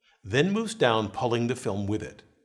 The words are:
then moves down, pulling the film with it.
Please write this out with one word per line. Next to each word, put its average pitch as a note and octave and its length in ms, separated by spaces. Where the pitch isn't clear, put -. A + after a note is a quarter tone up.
then C3+ 260
moves A3 240
down, A2 360
pulling A#2+ 380
the B2+ 60
film G2+ 320
with G#2+ 160
it. - 200